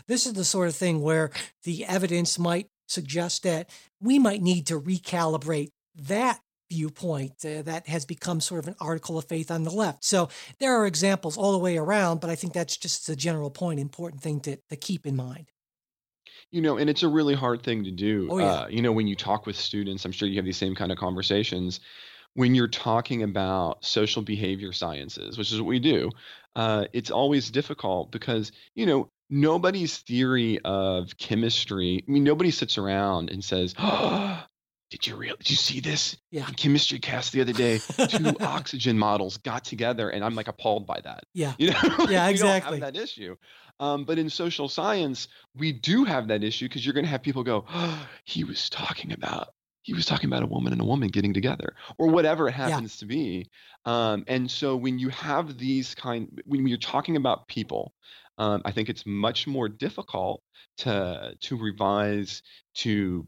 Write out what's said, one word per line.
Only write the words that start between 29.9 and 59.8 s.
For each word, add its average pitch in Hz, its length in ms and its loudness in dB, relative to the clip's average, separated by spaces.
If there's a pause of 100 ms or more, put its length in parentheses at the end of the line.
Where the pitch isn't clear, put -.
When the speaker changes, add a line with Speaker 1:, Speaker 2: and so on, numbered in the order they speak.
Speaker 2:
theory 123 680 2
of 95 520 0
chemistry, 101 920 0
I 139 40 0
mean, 143 120 6
nobody 151 280 6
sits - 260 -2
around 98 520 0
and 98 140 -8
says, 90 320 -2
<gasps> - 40 -12
"Oh, 196 640 0 (460)
did - 160 -10
you 113 100 -4
real-, 107 220 -8
did - 140 -6
you 139 40 2
see 135 260 0
this? 151 360 -2 (140)
Speaker 1:
Yeah. 147 160 -6
Speaker 2:
In - 80 -10
chemistry 143 440 2
class 127 300 -4
the 135 120 2
other 120 120 2
day, 113 260 4 (140)
Speaker 1:
<laughs> 247 160 2
Speaker 2:
two 160 300 2
oxygen 131 580 0
models 104 400 2
got 113 280 -8
together," 113 440 -2
and 101 140 -4
I'm, 117 120 -2
like, 110 120 -6
appalled 104 400 -2
by - 140 -4
that. - 220 -14 (100)
Speaker 1:
Yeah. 147 260 -4
Speaker 2:
You 175 120 4
know? - 80 2
<laughs> 320 300 4
Speaker 1:
Yeah, 180 220 4
Speaker 2:
We 202 60 4
don't 202 100 4
have 196 80 6 (180)
Speaker 1:
exactly. 147 60 -4
Speaker 2:
that 139 160 -8
issue. 101 400 -8 (440)
Um, 143 240 0
but 160 160 0
in 156 100 0
social 160 380 -2
science, 165 640 -2 (260)
we 151 160 0
do 165 320 4
have 135 240 2
that 107 160 2
issue 113 260 -2
'cause 120 160 -6
you're 139 80 0
gonna 147 140 2
have 135 160 -2
people 131 200 0
go, 117 240 0
<gasps> 160 580 -6
"He 165 180 -4
was - 260 -4
talking - 440 -6
about, - 400 -6 (300)
he - 100 -6
was 170 120 -2
talking 69 240 0
about 62 140 0
a 107 40 -2
woman 62 260 -2
and 58 80 0
a - 40 0
woman 123 240 2
getting 101 240 2
together," - 420 -2 (220)
or 160 100 4
whatever 160 420 6
it - 80 -4
Speaker 1:
Yeah. 135 120 0
Speaker 2:
happens 123 280 -4
to 110 80 -14
be. 107 420 -4 (380)
Um, 113 420 0
and 127 240 0
so 135 240 -2
when 127 240 -2
you 131 100 0
have 147 500 -4
these 131 360 -2
kind, 117 500 -6
when 135 220 2
you're 120 120 0
talking 147 360 -2
about 131 320 0
people, - 460 -4 (440)
um, 104 280 2
I 101 60 -2
think 110 180 -2
it's - 160 -6
much 104 420 -2
more 127 220 -2
difficult 107 720 -4 (380)